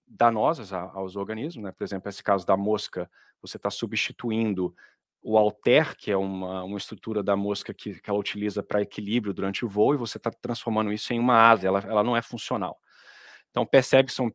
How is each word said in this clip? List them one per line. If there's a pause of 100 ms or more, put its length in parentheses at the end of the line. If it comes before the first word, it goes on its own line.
danosas
a,
aos
organismos,
né?
Por
exemplo,
esse
caso
da
mosca, (320)
você
tá
substituindo (460)
o
halter,
que
é
uma,
uma
estrutura
da
mosca
que,
que
ela
utiliza
pra
equilíbrio
durante
o
voo,
e
você
tá
transformando
isso
em
uma
asa,
ela,
ela
não
é
funcional. (720)
Então,
percebe
que
são